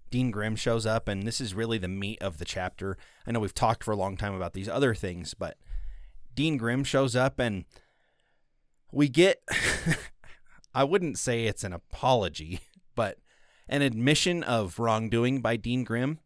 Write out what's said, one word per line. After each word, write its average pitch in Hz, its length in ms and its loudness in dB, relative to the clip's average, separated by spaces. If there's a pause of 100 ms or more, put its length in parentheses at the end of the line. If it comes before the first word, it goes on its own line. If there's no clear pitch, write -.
(100)
Dean 123 200 0
Grimm 107 260 -2
shows 117 280 0
up, 110 240 0
and 98 140 -2
this 113 180 -4
is 110 140 -6
really 113 240 0
the 90 100 -4
meat 98 320 -6
of 90 180 -4
the 92 60 -8
chapter. 92 540 -6 (280)
I - 60 -4
know 120 80 0
we've 101 140 -4
talked 113 280 2
for 113 100 -2
a 107 40 0
long 95 200 -2
time 101 180 -4
about 90 180 -4
these 95 160 -8
other 127 260 2
things, 87 380 -6
but - 240 -8 (760)
Dean 151 240 2
Grimm 120 260 0
shows 135 320 2
up, 131 220 2
and 104 260 -2 (1300)
we 147 180 4
get, 170 340 6 (680)
<laughs> - 640 -20
I 135 100 4
wouldn't 165 340 2
say 117 280 0
it's 104 180 -2
an 95 80 -6
apology, 87 880 0 (340)
but 104 240 0 (500)
an 143 120 0
admission 143 640 2
of 107 360 0
wrongdoing 117 600 2
by 113 160 0
Dean 120 260 -2
Grimm 123 440 -2